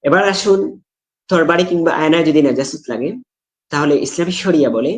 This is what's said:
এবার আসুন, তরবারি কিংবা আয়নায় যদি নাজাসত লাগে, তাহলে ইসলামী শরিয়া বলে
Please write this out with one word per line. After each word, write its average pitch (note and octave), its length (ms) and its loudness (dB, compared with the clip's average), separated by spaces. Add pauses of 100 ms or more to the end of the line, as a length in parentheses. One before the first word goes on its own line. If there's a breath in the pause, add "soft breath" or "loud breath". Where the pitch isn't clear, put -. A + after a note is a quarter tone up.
এবার E3 240 2
আসুন, G3 320 0 (680)
তরবারি E3+ 340 2
কিংবা E3+ 360 0
আয়নায় D#3 280 2
যদি D3+ 140 4
নাজাসত - 460 -2
লাগে, B2 220 -6 (640)
তাহলে D3 220 2 (120)
ইসলামী F3 360 -4
শরিয়া D#3 340 2
বলে C3+ 220 -2